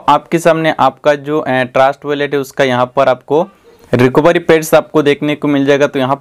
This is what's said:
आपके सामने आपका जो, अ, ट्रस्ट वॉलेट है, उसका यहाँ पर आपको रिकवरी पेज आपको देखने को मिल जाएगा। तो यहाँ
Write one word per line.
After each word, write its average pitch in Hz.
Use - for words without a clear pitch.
आपके 147
सामने 160
आपका 135
जो, 143
अ, 131
ट्रस्ट 131
वॉलेट 143
है, 139
उसका 135
यहाँ 127
पर 135
आपको 139
रिकवरी 143
पेज 160
आपको 151
देखने 143
को 147
मिल 143
जाएगा। 143
तो 139
यहाँ 131